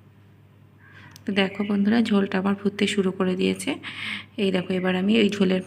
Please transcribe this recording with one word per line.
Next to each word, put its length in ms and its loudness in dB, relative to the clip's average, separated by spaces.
তো 120 -8
দেখো 320 0
বন্ধুরা, 380 2
ঝোলটা 360 2
আমার 200 0
ফুটতে 280 -2
শুরু 260 0
করে 240 0
দিয়েছে। 340 -2
এই 100 2
দেখো, 200 -2
এবার 240 0
আমি 160 2
এই 80 6
ঝোলের, 360 0